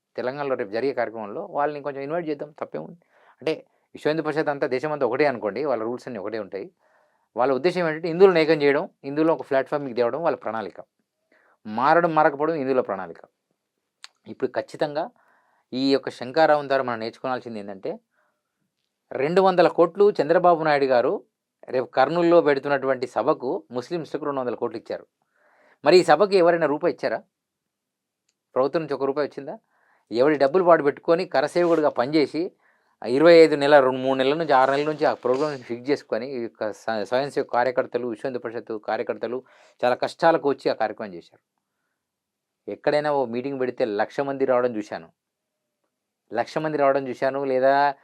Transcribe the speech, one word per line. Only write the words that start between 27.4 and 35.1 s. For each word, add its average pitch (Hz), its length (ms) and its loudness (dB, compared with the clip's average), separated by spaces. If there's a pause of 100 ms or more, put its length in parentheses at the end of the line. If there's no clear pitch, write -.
ప్రభుత్వం 143 260 0
నుంచి 143 120 -8
ఒక 135 100 -6
రూపాయి 139 240 -2
వచ్చిందా? 147 320 -16 (520)
ఎవడి 135 240 4
డబ్బులు 139 280 2
వాడు 165 200 6
పెట్టుకొని 165 420 0
కరసేవకుడిగా 160 640 0
పనిచేసి, 151 640 -2 (520)
ఆ, 104 40 -8
ఇరవై 151 260 6
ఐదు 160 220 10
నెలల, 143 240 6
రెండు 131 180 4
మూడు 131 200 -2
నెలల 131 160 0
నుంచి, 156 200 -2
ఆరు 131 180 4
నెలల 143 140 -2
నుంచి 151 200 -2
ఆ 123 80 2